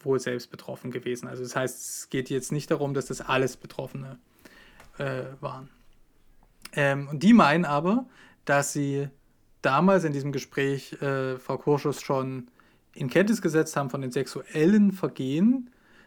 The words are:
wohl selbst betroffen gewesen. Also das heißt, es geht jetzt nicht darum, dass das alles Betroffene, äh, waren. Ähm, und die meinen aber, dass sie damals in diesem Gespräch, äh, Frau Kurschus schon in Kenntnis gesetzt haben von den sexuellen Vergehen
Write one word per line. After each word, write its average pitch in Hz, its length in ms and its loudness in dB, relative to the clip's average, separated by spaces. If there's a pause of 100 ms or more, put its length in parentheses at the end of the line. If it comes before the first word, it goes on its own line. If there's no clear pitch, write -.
wohl 135 180 0
selbst 123 320 -6
betroffen - 400 -12
gewesen. 123 380 -6
Also 127 140 -10
das 123 120 -10
heißt, 131 260 -4
es - 300 -12
geht 135 200 -4
jetzt 135 220 -4
nicht 147 180 -4
darum, 143 240 -4
dass 135 120 -4
das - 140 -8
alles 131 360 0
Betroffene, 135 600 -14 (800)
äh, 135 240 -6 (180)
waren. 135 300 -12 (1000)
Ähm, 139 360 0
und 143 140 -6
die 208 100 8
meinen 170 320 8
aber, 170 420 0 (380)
dass 143 280 2
sie 143 360 -2 (540)
damals 160 420 4
in 151 80 -2
diesem 143 200 -4
Gespräch, 139 680 -4
äh, 131 380 -4
Frau 131 200 -6
Kurschus 143 440 0
schon 131 460 -4 (440)
in 139 160 -6
Kenntnis 202 320 2
gesetzt 156 360 0
haben 143 120 -2
von 135 140 -6
den 131 80 -6
sexuellen 165 800 2
Vergehen 190 800 0 (360)